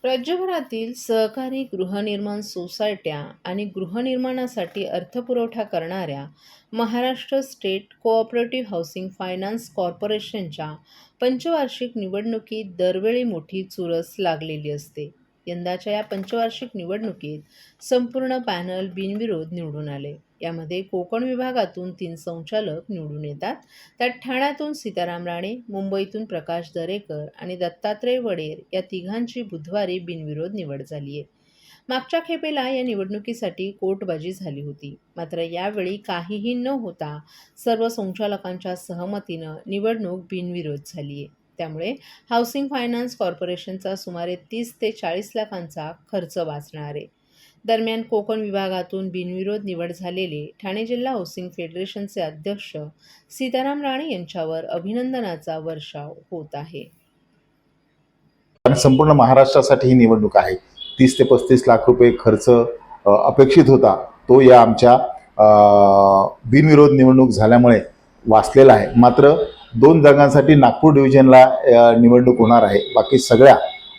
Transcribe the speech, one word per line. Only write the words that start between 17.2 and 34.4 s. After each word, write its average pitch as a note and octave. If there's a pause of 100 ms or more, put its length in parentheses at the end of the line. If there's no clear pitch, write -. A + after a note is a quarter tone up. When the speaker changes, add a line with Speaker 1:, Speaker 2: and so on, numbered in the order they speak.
Speaker 1:
संपूर्ण B3+
पॅनल F#3
बिनविरोध G3
निवडून D3+
आले. C#3+ (280)
यामध्ये E3
कोकण F#3+
विभागातून B3
तीन E3+
संचालक E3+
निवडून D3+
येतात. D3+ (440)
त्यात B3
ठाण्यातून C#4
सीताराम F3
राणे, F3+ (120)
मुंबईतून G3
प्रकाश E3+
दरेकर E3 (160)
आणि F3+
दत्तात्रय G#3
वडेर F3 (140)
या F#3
तिघांची G#3
बुधवारी F#3
बिनविरोध E3
निवड C#3+
झालीय. C#3+ (680)
मागच्या C4
खेपेला D#4
या C4
निवडणुकीसाठी G#3 (100)
कोर्टबाजी F#3
झाली D#3+